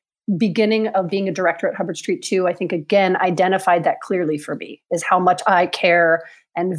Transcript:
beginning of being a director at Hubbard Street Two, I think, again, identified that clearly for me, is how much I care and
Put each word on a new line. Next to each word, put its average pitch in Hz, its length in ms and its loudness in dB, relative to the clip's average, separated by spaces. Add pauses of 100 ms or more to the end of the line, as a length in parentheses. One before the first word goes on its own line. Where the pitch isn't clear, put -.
(380)
beginning 214 520 0
of 190 200 -2
being 196 180 -2
a 185 40 -2
director 170 360 -2
at - 80 -4
Hubbard 170 220 -6
Street - 240 -4
Two, 185 260 0
I 180 60 0
think, 175 180 -4
again, 185 460 2
identified 185 680 2
that 160 160 0
clearly 165 360 -2
for 147 180 -8
me, - 260 -14 (100)
is 165 120 -2
how 180 160 2
much 180 280 2
I 180 200 4
care 170 540 2 (340)
and 175 240 -4